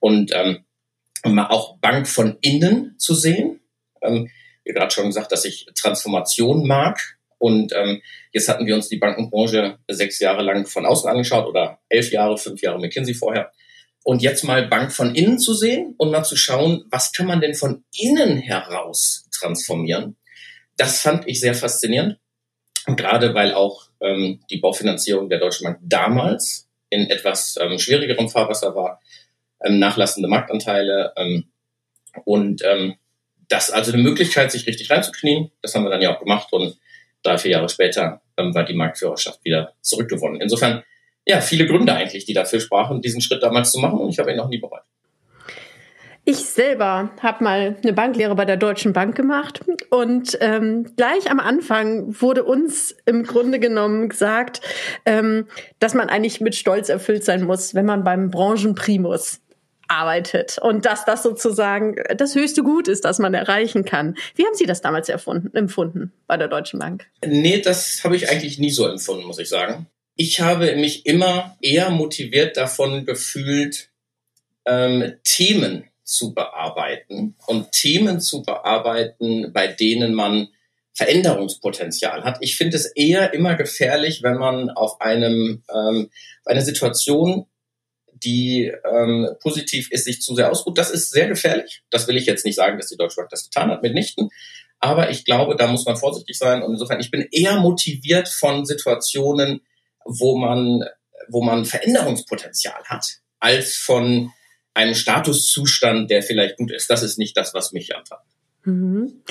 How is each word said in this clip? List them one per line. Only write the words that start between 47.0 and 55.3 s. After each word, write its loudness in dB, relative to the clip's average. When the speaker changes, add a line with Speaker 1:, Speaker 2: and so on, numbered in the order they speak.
Speaker 2:
habe 0
mal 2
eine 4
Banklehre 0
bei 2
der 2
Deutschen 0
Bank 0
gemacht 0
und, 2
ähm, 0
gleich 2
am 4
Anfang 0
wurde 4
uns 0
im 4
Grunde 2
genommen 2
gesagt, 0
ähm, 2